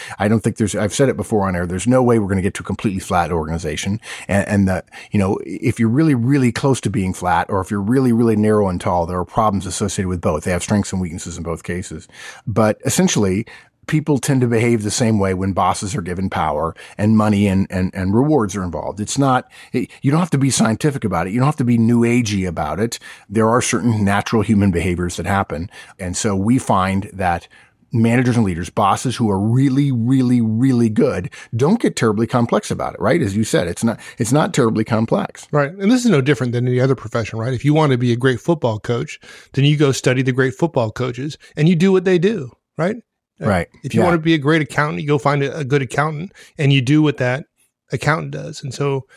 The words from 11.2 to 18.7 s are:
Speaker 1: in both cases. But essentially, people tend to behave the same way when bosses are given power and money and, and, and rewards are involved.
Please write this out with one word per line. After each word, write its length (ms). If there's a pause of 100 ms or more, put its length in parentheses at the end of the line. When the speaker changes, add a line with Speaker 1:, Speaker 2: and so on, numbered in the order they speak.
Speaker 1:
in 60
both 180
cases. 460 (400)
But 360
essentially, 600 (420)
people 320
tend 220
to 60
behave 360
the 80
same 260
way 160
when 200
bosses 420
are 60
given 280
power 460 (220)
and 200
money 300
and, 220
and, 260
and 180
rewards 420
are 80
involved. 360